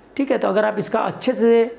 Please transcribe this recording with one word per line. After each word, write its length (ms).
ठीक 140
है। 80
तो 100
अगर 160
आप 140
इसका 220
अच्छे 340
से 300